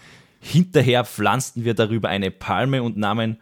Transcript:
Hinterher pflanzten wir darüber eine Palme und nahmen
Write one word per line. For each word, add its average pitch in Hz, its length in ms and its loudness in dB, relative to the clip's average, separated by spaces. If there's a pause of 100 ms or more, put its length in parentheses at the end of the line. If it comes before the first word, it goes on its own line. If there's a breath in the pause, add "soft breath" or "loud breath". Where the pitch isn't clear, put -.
(400 soft breath)
Hinterher 127 640 2
pflanzten 113 600 -2
wir 117 100 0
darüber 110 360 0
eine 98 200 -2
Palme 123 520 -2
und 113 160 -4
nahmen 110 440 -2